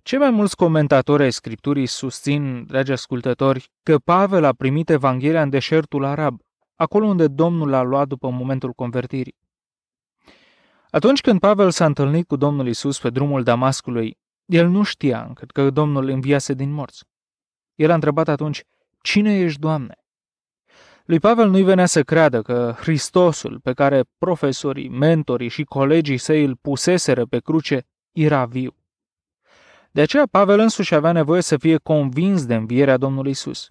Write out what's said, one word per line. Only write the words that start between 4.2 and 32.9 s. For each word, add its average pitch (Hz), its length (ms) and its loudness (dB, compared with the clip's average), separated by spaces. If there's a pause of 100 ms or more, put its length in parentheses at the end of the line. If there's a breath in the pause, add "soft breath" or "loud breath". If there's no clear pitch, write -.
a 139 100 2
primit 139 360 -2
Evanghelia 143 520 0
în 143 80 0
deșertul 143 540 -2
arab, 139 380 -4 (340)
acolo 208 300 0
unde 180 220 2
Domnul 160 420 0
l-a 135 120 0
luat 135 260 0
după 135 220 -8
momentul 127 440 -6
convertirii. 123 640 -8 (1500 soft breath)
Atunci 214 320 2
când 214 180 2
Pavel 196 320 4
s-a 170 140 0
întâlnit 147 420 0
cu - 80 -4
Domnul 139 320 -2
Iisus 135 320 -4
pe 123 100 -4
drumul 135 340 -2
Damascului, 120 760 -2 (280)
el 170 220 2
nu 190 160 2
știa 120 400 -2
încă - 220 -16
că 139 240 0
Domnul 139 380 0
înviase 135 460 -2
din 139 180 -6
morți. 147 320 -12 (720)
El 156 160 2
a - 20 4
întrebat 151 340 0
atunci, 151 360 -4 (380)
„Cine 208 380 2
ești, 165 200 -2
Doamne?” 151 360 -4 (1120 soft breath)
Lui 165 140 0
Pavel 226 300 4
nu-i 190 140 4
venea 185 220 4
să 165 180 2
creadă 147 380 2
că 120 380 -2
Hristosul, 160 800 0
pe 127 140 -6
care 139 300 2 (140)
profesorii, 143 720 -4
mentorii 127 580 0
și 131 160 -8
colegii 143 540 0
săi 156 260 0
îl 135 120 0
puseseră 139 680 -2
pe 120 140 -4
cruce, 147 480 -4 (240)
era 151 340 0
viu. 127 300 -8 (1160 soft breath)
De 147 100 0
aceea 269 240 2
Pavel 202 340 4
însuși 214 360 0
avea 151 160 4
nevoie 170 300 2
să 156 160 0
fie 160 200 2
convins 151 680 0
de 120 100 0
învierea 123 420 2